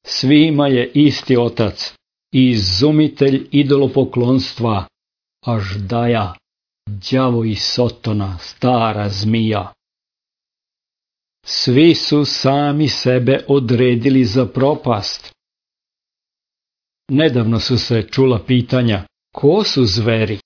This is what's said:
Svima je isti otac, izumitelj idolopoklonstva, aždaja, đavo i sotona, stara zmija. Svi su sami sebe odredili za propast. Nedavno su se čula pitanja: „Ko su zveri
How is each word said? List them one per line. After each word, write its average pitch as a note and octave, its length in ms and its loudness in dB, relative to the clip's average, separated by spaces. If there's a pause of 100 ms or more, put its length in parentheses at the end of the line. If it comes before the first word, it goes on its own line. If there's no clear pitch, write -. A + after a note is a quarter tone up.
Svima D3 640 2
je B2 260 0
isti C#3+ 440 2
otac, A#2 560 -2 (400)
izumitelj C3+ 1160 2
idolopoklonstva, C3 1400 0 (580)
aždaja, G#2+ 880 -4 (760)
đavo B2+ 320 0
i A2 120 -2
sotona, G#2+ 840 -4
stara A2 720 -2
zmija. G#2+ 640 -2 (1700)
Svi C#3+ 500 2
su D3 300 0
sami C#3+ 640 0
sebe B2+ 600 0
odredili B2+ 760 2
za A#2 200 0
propast. C3 840 -4 (1800)
Nedavno B2 500 2
su B2 180 0
se A2 340 -2
čula B2+ 360 2
pitanja: A#2+ 580 0 (280)
„Ko F3 300 2
su C3 220 0
zveri A2 600 -2